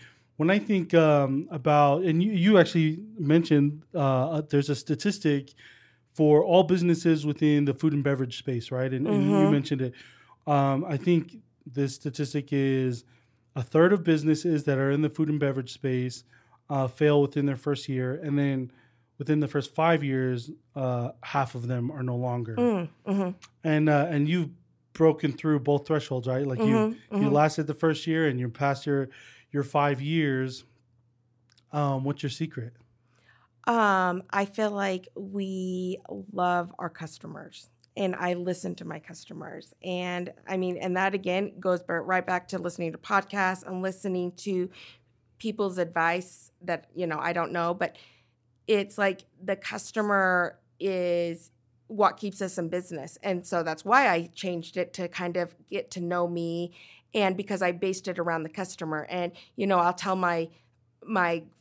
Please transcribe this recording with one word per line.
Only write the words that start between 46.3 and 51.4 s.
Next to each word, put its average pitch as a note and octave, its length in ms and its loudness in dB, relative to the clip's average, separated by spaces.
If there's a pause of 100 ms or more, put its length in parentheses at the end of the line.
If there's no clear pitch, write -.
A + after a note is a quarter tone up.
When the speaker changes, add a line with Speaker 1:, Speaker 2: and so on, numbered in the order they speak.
Speaker 2:
that, E3+ 320 -6
you F3 120 -4
know, D#3 120 -4
I C#3 140 -4
don't E3+ 180 -4
know, E3+ 220 -2
but F#3 240 -6 (680)
it's G3+ 300 0
like G3 240 0 (220)
the F#3+ 120 -2
customer G3 1040 0 (200)
is F3 720 -2 (360)